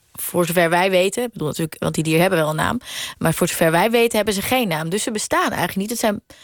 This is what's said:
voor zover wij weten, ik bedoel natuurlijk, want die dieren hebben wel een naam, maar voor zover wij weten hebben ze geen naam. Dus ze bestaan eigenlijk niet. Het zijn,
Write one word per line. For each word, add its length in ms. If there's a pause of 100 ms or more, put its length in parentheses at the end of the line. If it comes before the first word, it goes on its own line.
(140)
voor 320
zover 240
wij 200
weten, 340
ik 80
bedoel 160
natuurlijk, 320
want 160
die 80
dieren 180
hebben 180
wel 100
een 60
naam, 240 (380)
maar 160
voor 140
zover 240
wij 200
weten 240
hebben 180
ze 80
geen 260
naam. 220
Dus 140
ze 80
bestaan 380
eigenlijk 280
niet. 120
Het 100
zijn, 220 (220)